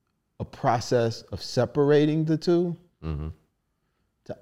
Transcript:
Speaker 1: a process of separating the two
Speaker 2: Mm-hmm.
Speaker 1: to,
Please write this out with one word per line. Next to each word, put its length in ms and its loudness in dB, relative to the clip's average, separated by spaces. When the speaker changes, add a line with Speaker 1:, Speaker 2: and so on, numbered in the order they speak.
Speaker 1:
a 60 -8
process 800 0
of 100 -10
separating 840 2
the 120 0
two 400 0
Speaker 2:
Mm-hmm. 240 -6
Speaker 1:
to, 160 -14